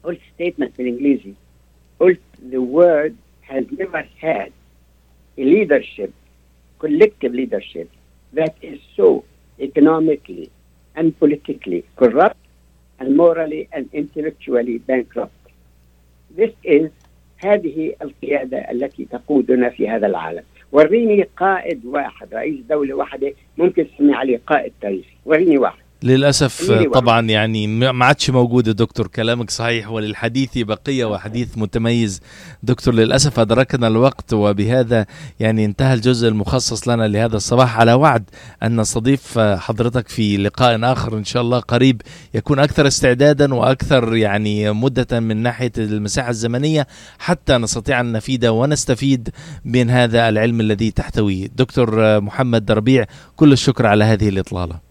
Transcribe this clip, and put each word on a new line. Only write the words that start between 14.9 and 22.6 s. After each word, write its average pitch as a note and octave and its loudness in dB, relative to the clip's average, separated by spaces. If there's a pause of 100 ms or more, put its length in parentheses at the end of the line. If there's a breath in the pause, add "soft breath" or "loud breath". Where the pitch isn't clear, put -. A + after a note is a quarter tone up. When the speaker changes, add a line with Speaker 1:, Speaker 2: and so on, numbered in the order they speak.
Speaker 1:
This A3+ 0 (120)
is، D3+ 2 (480)
هذه E3 -2
القيادة C3+ -6
التي C3+ -8
تقودنا B2+ -2
في G#2+ -6
هذا G#2+ -2
العالم. E2+ -6 (280 soft breath)
وريني G3+ 4 (140)
قائد F3 -4
واحد، C3+ -10
رئيس C3 -8 (100)